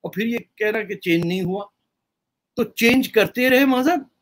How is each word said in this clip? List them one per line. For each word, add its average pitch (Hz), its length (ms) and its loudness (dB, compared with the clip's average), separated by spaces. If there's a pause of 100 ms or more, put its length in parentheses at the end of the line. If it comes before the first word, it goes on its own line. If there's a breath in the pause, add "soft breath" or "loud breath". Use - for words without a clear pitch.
और 180 100 -10
फिर 214 120 -4
ये 226 120 -4
कहना 214 440 -4
कि 196 120 -10
चेंज 170 320 0
नहीं 185 160 -2
हुआ। 190 280 -6 (840)
तो 233 80 -2
change 247 420 0
करते 240 420 2
रहे 262 180 4
मजहब, 269 440 0 (120)